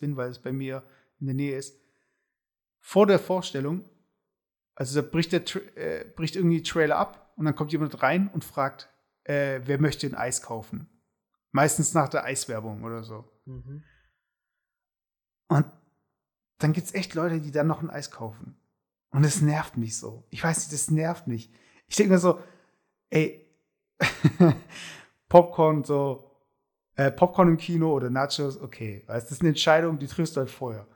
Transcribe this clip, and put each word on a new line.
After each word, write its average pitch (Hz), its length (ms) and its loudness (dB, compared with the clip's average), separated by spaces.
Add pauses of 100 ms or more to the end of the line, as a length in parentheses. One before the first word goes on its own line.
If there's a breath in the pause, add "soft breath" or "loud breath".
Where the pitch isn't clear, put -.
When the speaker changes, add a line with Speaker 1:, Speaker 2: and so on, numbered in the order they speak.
Speaker 1:
bin, 143 160 -4
weil 123 120 -6
es 123 100 -16
bei 131 120 -8
mir 131 320 -8 (380 soft breath)
in 135 60 -4
der 131 80 -2
Nähe 139 220 -2
ist. - 220 -14 (1000)
Vor 202 280 4
der 190 120 6
Vorstellung, 175 680 -6 (880)
also 139 260 -2
da 151 60 -6
bricht 165 240 0
der 170 140 0
Tra-, - 320 -10
äh, - 260 -6 (140)
bricht 160 180 -6
irgendwie 170 280 4
Trailer 156 340 2
ab - 220 -2 (180)
und 156 80 -2
dann 151 100 2
kommt 151 160 -4
jemand 151 320 -2
rein 180 300 2
und 160 100 -6
fragt, - 460 -6 (340)
äh, 139 400 -2
wer 139 160 0
möchte 147 260 0
ein 135 100 -6
Eis 123 260 -4
kaufen? - 480 -12 (640)
Meistens 147 420 2
nach 147 160 2
der 147 160 -4
Eiswerbung 110 580 -8
oder 113 200 -10
so. 110 200 -16 (220)
Speaker 2:
Mhm. 135 380 -16 (1600 soft breath)
Speaker 1:
Und 151 180 4 (920)
dann 156 140 2
gibt's 170 200 -6
echt 190 220 -8
Leute, 165 260 -2
die 147 100 -10
dann 147 160 2
noch 156 140 -2
ein 160 80 -8
Eis - 220 -12
kaufen. 113 460 -14 (540)
Und 139 120 4
es 147 180 2
nervt 147 360 0
mich 113 200 -6
so. 113 320 -16
Ich - 140 -10
weiß 165 160 0
nicht, 147 140 -8
das 147 180 -4
nervt 160 360 -2
mich. 117 220 -6 (380 soft breath)
Ich - 80 -8
denk 208 140 4
mir 185 100 8
so, 175 200 4 (680 loud breath)
ey, - 380 0 (520)
<laughs> - 540 4 (760 loud breath)
Popcorn 165 540 6
so, 139 460 -2 (680)
äh, 139 160 2
Popcorn 180 380 4
im 165 80 4
Kino 160 360 0
oder 127 160 -2
Nachos, 135 500 -2
okay. 107 480 -12
Weißt, 117 200 -6
das 143 60 -10
ist - 80 -6
eine 165 80 4
Entscheidung, 160 500 2
die 139 80 -8
triffst - 280 -4
du 139 60 0
halt 120 80 -4
vorher. 110 460 -10